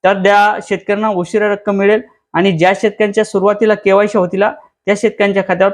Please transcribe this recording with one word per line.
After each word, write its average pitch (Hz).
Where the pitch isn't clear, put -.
तर 190
त्या 202
शेतकऱ्यांना 208
उशिरा 208
रक्कम 202
मिळेल 202
आणि 190
ज्या 175
शेतकऱ्यांच्या 208
सुरुवातीला 208
केवायसी 202
होतील, 185
त्या 196
शेतकऱ्यांच्या 202
खात्यावर 190